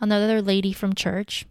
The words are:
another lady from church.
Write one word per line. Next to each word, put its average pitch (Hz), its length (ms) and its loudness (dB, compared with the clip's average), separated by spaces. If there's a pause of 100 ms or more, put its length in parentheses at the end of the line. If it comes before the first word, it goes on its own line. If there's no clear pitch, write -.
another 208 400 2
lady 196 320 2
from 196 220 -2
church. - 560 -4